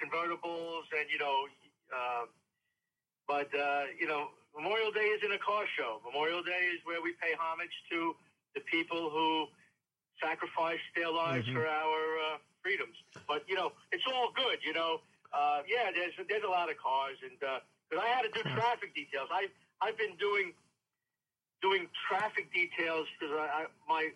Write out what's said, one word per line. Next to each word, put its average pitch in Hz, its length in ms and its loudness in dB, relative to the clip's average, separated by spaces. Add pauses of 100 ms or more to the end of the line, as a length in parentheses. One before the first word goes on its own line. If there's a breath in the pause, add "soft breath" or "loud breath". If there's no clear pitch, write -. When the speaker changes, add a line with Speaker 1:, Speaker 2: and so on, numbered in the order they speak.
Speaker 1:
convertibles 170 880 -4
and, 151 160 -2
you 147 160 -2
know, 143 240 2 (480)
uh, 123 320 -2 (1000)
but, 143 260 2
uh, 143 300 2 (160)
you 160 80 2
know, 156 200 0 (280)
Memorial 208 340 2
Day 208 160 2 (100)
isn't 208 160 0
a 196 60 -2
car 208 260 0 (140)
show. - 260 -4
Memorial 160 380 0
Day 180 320 0
is 170 100 -8
where 170 180 -4
we 175 100 -2 (100)
pay 165 160 2
homage 165 380 -4 (140)
to 165 240 0 (400)
the - 80 -4
people 165 480 0
who 160 360 2 (760)
sacrificed 165 720 0
their 170 160 0
lives 160 360 2
Speaker 2:
Mm-hmm. 127 100 -2
Speaker 1:
for 117 100 2
our, 156 360 2 (320)
uh, 147 40 -8 (240)
freedoms. 175 340 -2 (320)
But, 147 200 -2
you 190 60 0
know, 175 180 0 (200 soft breath)
it's 185 200 0
all 247 220 2
good, 240 300 2
you 151 80 -2
know. 165 280 2 (320)
Uh, 143 360 2
yeah, 220 260 2
there's, 175 200 -2 (140)
there's 208 160 0
a 202 40 2
lot 175 220 2
of 147 80 -4
cars, 135 440 0
and, 127 200 -12
uh, 135 160 -2 (320)
'cause 165 120 0
I 233 60 2
had 247 140 4
to 220 80 0
do 226 140 -4
Speaker 2:
Yes. 139 100 -2
Speaker 1:
traffic 226 400 2
details. 139 380 -4
I've, 190 180 0 (320)
I've - 160 0
been 427 180 0
doing, 196 380 2 (1080)
doing 190 280 4 (200)
traffic 202 460 0
details 165 520 0 (120)
'cause 147 140 -4
I, 151 140 0 (160)
I, 160 40 -4 (220)
my, 156 260 2